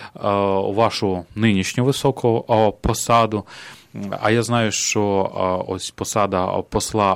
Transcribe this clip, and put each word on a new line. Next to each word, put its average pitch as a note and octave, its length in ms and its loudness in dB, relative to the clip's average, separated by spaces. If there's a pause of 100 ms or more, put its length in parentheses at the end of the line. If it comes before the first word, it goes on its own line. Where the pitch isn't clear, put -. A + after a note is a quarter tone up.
(160)
е, - 40 -18 (520)
вашу G2 520 0 (120)
нинішню G#2 480 0
високу, B2 640 0
о, A2 240 4
посаду, A2 720 0 (760)
а G#2+ 100 0
я A#2 120 2
знаю, A2+ 300 0
що, G2+ 640 0
а, F#2 220 0 (160)
ось F2+ 180 -8
посада G2 560 0
посла G2 680 0